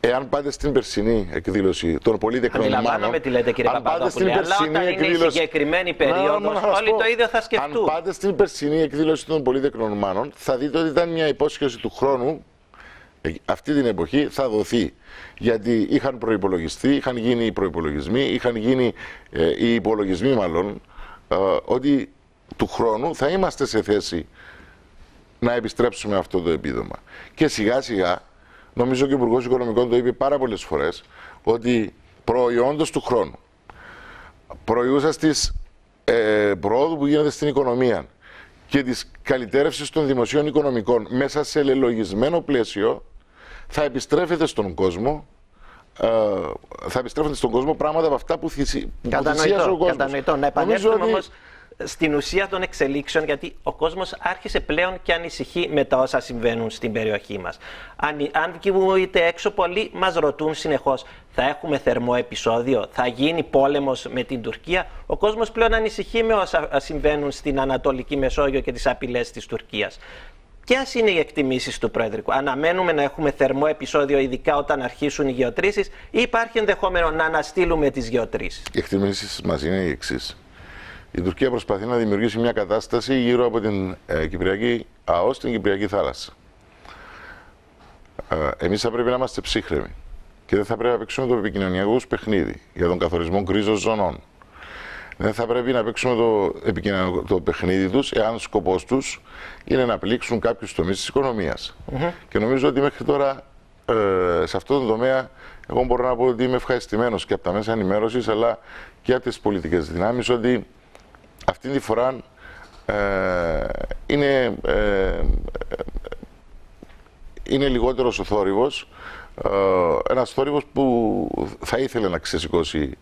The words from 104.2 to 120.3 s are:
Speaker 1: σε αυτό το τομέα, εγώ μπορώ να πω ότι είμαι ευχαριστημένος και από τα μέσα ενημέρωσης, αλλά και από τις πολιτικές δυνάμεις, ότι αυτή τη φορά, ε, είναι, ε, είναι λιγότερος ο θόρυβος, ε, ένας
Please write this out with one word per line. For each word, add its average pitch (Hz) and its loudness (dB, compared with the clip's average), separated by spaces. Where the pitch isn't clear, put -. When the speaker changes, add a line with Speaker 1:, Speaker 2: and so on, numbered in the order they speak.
Speaker 1:
σε 90 -6
αυτό 135 0
το 127 -2
τομέα, 131 0
εγώ 127 2
μπορώ 123 0
να 127 0
πω 120 2
ότι 123 2
είμαι 127 0
ευχαριστημένος 113 0
και - 0
από 92 -4
τα 87 -2
μέσα 107 0
ενημέρωσης, 110 0
αλλά 110 2
και 127 2
από 127 0
τις - -6
πολιτικές 85 0
δυνάμεις, 110 0
ότι 120 2
αυτή 98 -4
τη 139 0
φορά, 123 0
ε, 95 0
είναι, 139 2
ε, 95 2
είναι 139 2
λιγότερος 123 2
ο 98 -2
θόρυβος, 104 0
ε, - 2
ένας 127 2